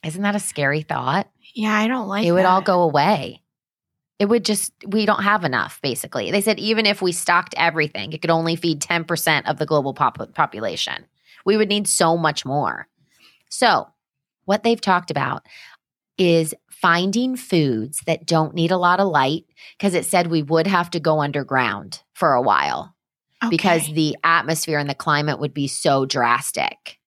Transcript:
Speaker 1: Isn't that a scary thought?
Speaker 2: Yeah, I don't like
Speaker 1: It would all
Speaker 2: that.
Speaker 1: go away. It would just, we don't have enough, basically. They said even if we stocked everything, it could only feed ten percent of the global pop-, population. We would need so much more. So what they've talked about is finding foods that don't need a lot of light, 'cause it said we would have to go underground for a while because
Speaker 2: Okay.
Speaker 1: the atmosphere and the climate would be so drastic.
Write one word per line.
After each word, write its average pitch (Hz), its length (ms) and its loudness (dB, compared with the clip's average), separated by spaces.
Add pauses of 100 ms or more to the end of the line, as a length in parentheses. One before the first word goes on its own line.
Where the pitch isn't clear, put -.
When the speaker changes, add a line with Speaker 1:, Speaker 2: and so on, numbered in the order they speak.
Speaker 1:
Isn't 165 180 -6
that 208 140 0
a 202 40 -2
scary 147 420 -2
thought? 151 460 -2 (260)
Speaker 2:
Yeah, 214 220 -2
I 214 120 2
don't 247 200 -4
like 202 180 -2
Speaker 1:
It 170 60 4
would 185 120 4
all 185 160 4
Speaker 2:
that. 185 60 -4
Speaker 1:
go 180 160 4
away. 151 580 2 (800)
It 208 80 2
would 226 180 2
just, - 280 -2 (140)
we 208 200 0
don't 208 160 2
have 202 220 0
enough, 127 380 -2
basically. 113 480 -6
They 202 100 0
said 214 180 0
even 214 280 0
if 202 160 0
we 185 100 2
stocked 175 440 0
everything, 151 560 -2
it 156 80 -10
could 165 100 -2
only 165 260 2
feed 160 240 -4
ten 170 240 -4
percent 160 440 0
of 147 100 -4
the 156 80 -2
global 139 280 0
pop-, - 400 -4
population. 107 720 -4 (380)
We 208 120 4
would 214 120 2
need 208 200 -2
so 165 280 2
much 160 280 -2
more. 131 420 -4 (600)
So 202 400 2 (560)
what 208 180 0
they've 233 180 2
talked 180 300 0
about 139 360 -4 (720)
is 165 360 4 (160)
finding 196 640 0
foods 143 720 0
that 160 200 -2
don't 160 280 0
need 170 160 0
a 185 60 0
lot 180 240 2
of 196 80 2
light, 147 360 0 (340)
'cause 196 160 0
it 170 100 0
said 175 220 2
we 165 160 0
would 160 240 0
have 175 240 0
to 170 100 -4
go 156 220 2
underground 127 800 -2 (100)
for 156 220 2
a 123 80 2
while 71 520 0 (560)
because 165 340 2
Speaker 2:
Okay. 151 100 -8
Speaker 1:
the 151 280 0
atmosphere 160 560 0
and 143 100 -2
the 139 60 -4
climate 147 440 0
would 147 160 -4
be 139 120 -2
so 139 400 2
drastic. - 1000 -2